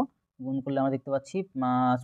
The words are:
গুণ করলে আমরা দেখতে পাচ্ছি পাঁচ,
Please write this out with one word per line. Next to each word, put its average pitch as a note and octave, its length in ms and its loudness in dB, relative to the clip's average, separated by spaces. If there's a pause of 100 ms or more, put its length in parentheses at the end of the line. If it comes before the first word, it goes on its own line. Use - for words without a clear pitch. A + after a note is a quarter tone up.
(420)
গুণ C3+ 180 -2
করলে C#3 200 -2
আমরা C3+ 100 2
দেখতে C3+ 200 -4
পাচ্ছি C#3 320 -2
পাঁচ, B2+ 600 2